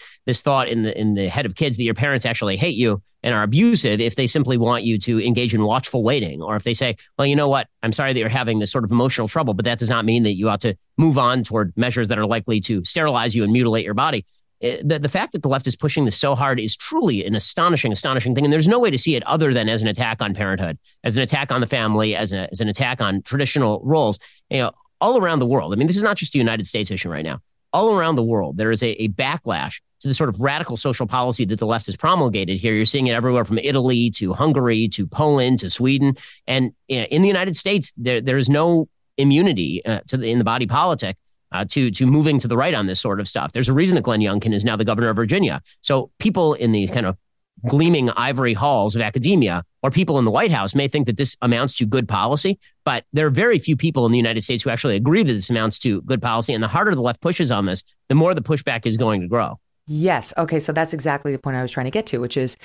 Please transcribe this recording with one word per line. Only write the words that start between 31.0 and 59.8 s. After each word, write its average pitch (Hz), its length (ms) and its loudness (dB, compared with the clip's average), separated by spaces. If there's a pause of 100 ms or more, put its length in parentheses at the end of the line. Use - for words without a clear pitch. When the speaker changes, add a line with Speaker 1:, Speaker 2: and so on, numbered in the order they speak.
Speaker 1:
policy 123 380 0
that 101 140 -2
the 113 60 -2
left 110 220 -2
has 95 100 -6
promulgated 110 600 0
here. 110 160 0
You're 110 120 2
seeing 131 220 0
it 120 60 2
everywhere 120 320 2
from 113 120 -2
Italy 123 540 2
to 92 220 -2
Hungary 123 560 2
to 98 180 -4
Poland 131 520 2
to 95 100 -6
Sweden. 135 460 2 (320)
And, 127 240 0 (160)
you 131 120 -4
know, 110 60 -4
in 156 180 2
the 196 40 6
United 185 280 0
States, 185 420 -2
there, 123 240 0
there 131 160 0
is 127 100 2
no 160 400 4 (300)
immunity, 139 680 2
uh, 110 220 -4
to 131 100 -2
the, 113 120 -2
in 117 80 2
the 127 60 2
body 117 240 0
politic, 135 500 0 (340)
uh, 98 180 -4
to, 127 220 0
to 131 140 0
moving 147 340 4
to 120 80 -4
the 117 100 0
right 156 180 2
on 104 100 -2
this 92 140 -2
sort 101 200 -2
of 101 80 -4
stuff. 71 260 -4
There's 123 160 -2
a 131 40 2
reason 180 220 4
that 131 80 2
Glenn 113 160 0
Youngkin 104 340 0
is 101 100 0
now 113 120 0
the 107 100 0
governor 113 240 0
of 107 60 0
Virginia. 113 460 0 (200)
So 135 380 -2
people 180 340 2
in 113 200 0
these 101 180 0
kind 120 140 -2
of 95 120 -4 (500)
gleaming 143 440 2
ivory 123 420 0
halls 107 420 0
of 117 60 0
academia 110 640 2 (180)
or 135 80 0
people 156 300 2
in 120 60 2
the 110 60 2
White 175 200 2
House 98 240 -2
may 139 120 2
think 143 200 0
that 117 100 -2
this 139 240 -2
amounts 123 340 0
to 113 120 0
good 123 200 0
policy, 131 520 0 (260)
but 127 180 -2 (100)
there 151 120 2
are 147 60 2
very 202 260 2
few 151 180 0
people 139 300 0
in 113 60 4
the 120 60 4
United 113 240 0
States 120 200 -4
who - 80 -2
actually 117 260 0
agree 147 280 2
that 135 100 2
this 101 160 -4
amounts 110 300 0
to 104 240 0
good 123 180 -2
policy. 117 320 -2
And 110 80 -2
the 110 60 -2
harder 190 260 2
the 131 80 -2
left 120 200 -2
pushes 165 280 -2
on 101 160 0
this, 95 180 -4 (260)
the 131 60 4
more 170 200 4
the 143 60 -4
pushback 131 440 -4
is 110 120 0
going 110 240 2
to 87 60 -6
grow. 98 300 -2 (320)